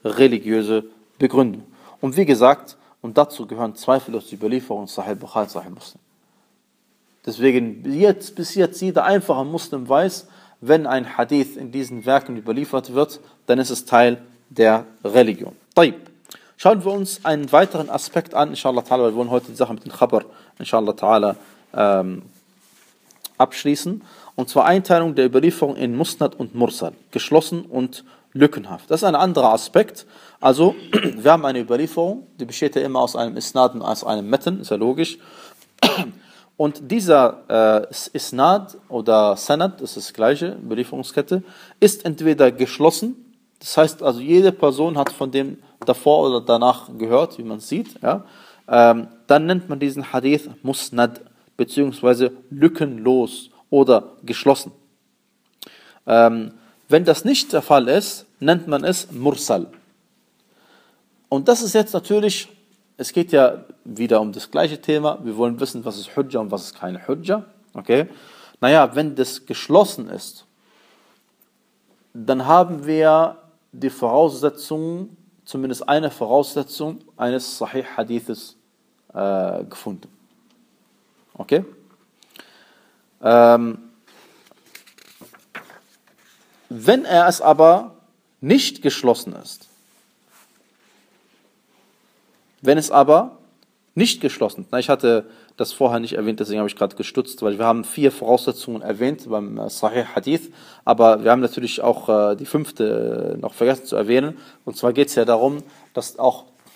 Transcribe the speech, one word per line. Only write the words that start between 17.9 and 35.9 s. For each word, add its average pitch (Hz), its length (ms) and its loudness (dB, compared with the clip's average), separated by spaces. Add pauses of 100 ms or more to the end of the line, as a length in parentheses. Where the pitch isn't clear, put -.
an, 151 160 0
inshallah 131 320 -2
ta'ala, 127 220 0
weil 113 80 2
wir 107 40 -8
wollen 120 140 -4
heute 123 220 -4
die 113 40 -20
Sache 117 200 -2
mit 110 100 -16
dem 120 60 -16
Khabar, 117 320 0 (340)
inshallah 110 360 -2
ta'ala, 104 420 2 (360)
ähm, 95 520 -2 (1120)
abschließen. 147 640 -2 (320)
Und 127 160 -8
zwar 139 160 2
Einteilung 170 480 2
der 131 140 2
Überlieferung 143 480 0
in 120 200 -6
Musnad 147 380 -4
und 120 220 -10
Mursal, 117 380 -4 (180)
geschlossen 151 500 0
und 127 420 -8 (300)
lückenhaft. 120 560 0
Das 160 120 -2
ist - 20 0
ein 185 100 2
anderer 147 400 4
Aspekt. - 540 0 (320)
Also, 135 340 4 (100)
<clears throat> - 80 -20
wir 131 400 2
haben 160 140 4
eine 127 140 -2
Überlieferung, 160 640 -4 (140)
die - 60 -10
besteht 143 300 -4
ja 139 60 0
immer 131 200 -2
aus 123 140 -2
einem 120 220 -6
Isnad 123 380 0
und 113 80 -10
aus 110 200 -6
einem 107 240 -4
Meten, 175 320 -2
ist - 120 -16
ja 107 60 -2
logisch. 131 420 -4 (640)
<clears throat> - 60 4 (680)